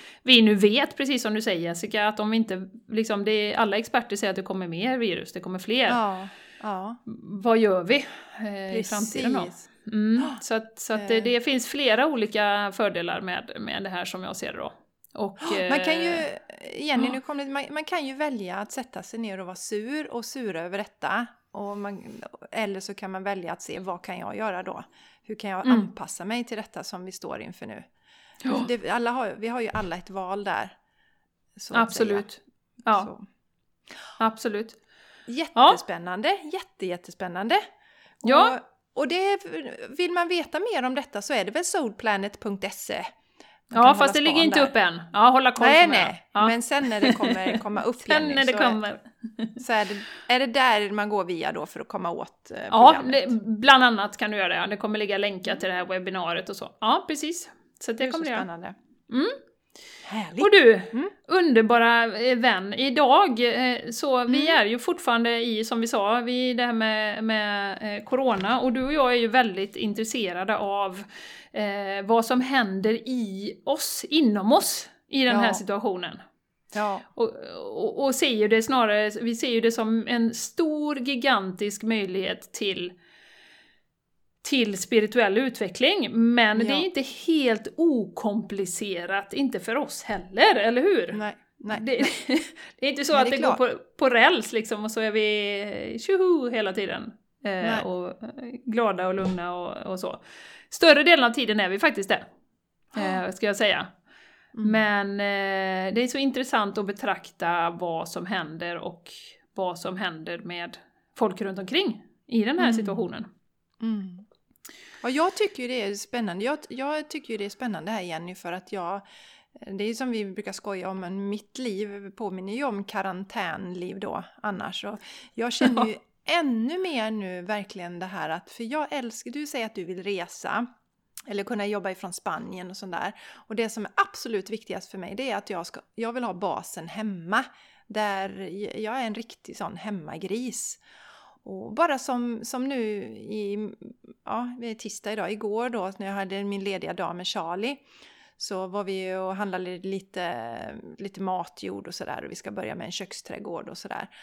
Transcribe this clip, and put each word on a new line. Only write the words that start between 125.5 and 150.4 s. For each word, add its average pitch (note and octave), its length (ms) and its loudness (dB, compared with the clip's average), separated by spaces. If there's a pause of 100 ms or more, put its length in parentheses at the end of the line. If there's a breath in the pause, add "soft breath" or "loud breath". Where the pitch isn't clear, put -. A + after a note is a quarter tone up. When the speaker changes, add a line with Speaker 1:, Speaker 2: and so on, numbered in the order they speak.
Speaker 2:
känner A#3+ 340 4
ju G#3+ 60 -4
Speaker 1:
<laughs> - 320 -18
Ja. D4+ 160 0
Speaker 2:
ännu C4 380 0
mer C4+ 320 -2
nu F#3 320 -6
verkligen F#3 560 -8
det F#3 80 -8
här F3 220 -6
att, E3 220 -8
för - 140 -12
jag C#4+ 260 -4
älskar, B3 400 -8
du D4 160 -8
säger A#3+ 200 -6
att A3 80 -14
du F#3 100 -8
vill F3+ 180 -8
resa F#3 640 -6 (600)
eller G3+ 180 -6
kunna G3+ 220 -6
jobba G3 240 -4
ifrån F#3 220 -12
Spanien F3+ 580 -10
och G3 60 -16
sånt F#3 160 -12
där. F#3 200 -4 (220 loud breath)
Och - 220 -14
det A3+ 120 -2
som G#3 160 -8
är - 100 -10
absolut A3+ 560 -2
viktigast G#3+ 400 -10
för G3 80 -16
mig, F3+ 160 -12
det B3+ 160 -6
är G3 60 -2
att G#3 140 -10
jag F3 160 -6
ska, - 140 -16 (140)
jag A3+ 180 -6
vill B3 120 -4
ha G3 100 -6
basen F3 540 -6
hemma. G3+ 560 -4 (420 soft breath)
Där G3+ 420 -4 (520)
jag A3 200 -4
är A#3 60 -4
en G#3+ 80 -6
riktig - 420 -14
sån F3 200 -10
hemmagris. G3 1040 -8 (640 soft breath)
Och F#3+ 320 -12
bara D4 240 2
som, A#3+ 460 -4
som C4 240 -6
nu C4 140 -4 (340)
i, G#3 540 -8 (540)
ja, B3 360 -8
det A#3 60 -12
är A3 80 -8
tisdag G#3 380 -10
idag, G3+ 200 -6
igår A3 380 -4
då, G3 280 -4
när G3 80 -8
jag G3 80 -6
hade G3 300 -6
min G3+ 200 -6
lediga F#3 280 -6
dag F3 240 -6
med F#3 100 -10
Charlie, G3 500 -6 (600 soft breath)
så F#3+ 300 -6
var G3 180 -6
vi F#3+ 300 -4
och F#3+ 220 -4
handlade F#3 420 -6
lite, F3+ 800 -8 (400)